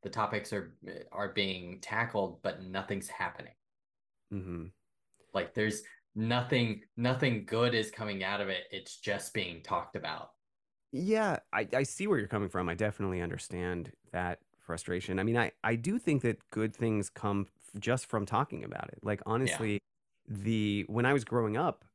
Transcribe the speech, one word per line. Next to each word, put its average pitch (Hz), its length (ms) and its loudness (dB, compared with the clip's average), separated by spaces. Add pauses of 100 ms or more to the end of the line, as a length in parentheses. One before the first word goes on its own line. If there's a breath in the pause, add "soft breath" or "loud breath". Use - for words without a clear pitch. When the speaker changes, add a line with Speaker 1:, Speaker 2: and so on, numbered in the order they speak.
Speaker 1:
the 101 80 -6
topics 107 420 -2
are, 101 240 -4 (360)
are 98 200 -4
being 92 480 -2
tackled, 107 600 0
but - 200 -4
nothing's 95 460 -4
happening. - 460 -8 (760)
Speaker 2:
Mm-hmm. 90 340 -6 (680)
Speaker 1:
Like, 92 220 -2
there's 107 280 0 (320 loud breath)
nothing, 117 680 2 (140)
nothing 120 500 2
good 117 280 4
is 110 160 2
coming 104 340 -4
out 101 160 -2
of 101 80 -2
it. 92 220 -2
It's - 280 -10
just 101 360 -4
being 87 280 -4
talked - 340 -2
about. - 360 -8 (580)
Speaker 2:
Yeah, 202 480 2 (140)
I, 107 220 2
I 131 80 4
see 190 240 -2
where 196 120 4
you're 101 100 -2
coming 101 200 0
from. 90 200 0
I 82 60 0
definitely 98 460 0
understand 90 720 -4 (200)
that 90 280 -2 (180)
frustration. 87 600 -2
I 95 40 2
mean, 117 140 4
I, 120 160 4 (100)
I 113 140 4
do 156 220 0
think 147 240 2
that 117 160 2 (120)
good 110 240 0
things 107 360 0
come 101 360 0 (280)
f-, 104 60 -8
just 120 260 2
from 107 180 0
talking 117 400 0
about - 240 -8
it. - 140 -14
Like, 104 180 0 (220)
Speaker 1:
Yeah. 117 240 2
Speaker 2:
honestly, 104 140 0 (460)
the, 104 640 2
when 117 160 2
I 131 80 6
was 139 120 4
growing 113 320 2
up 160 280 0 (100)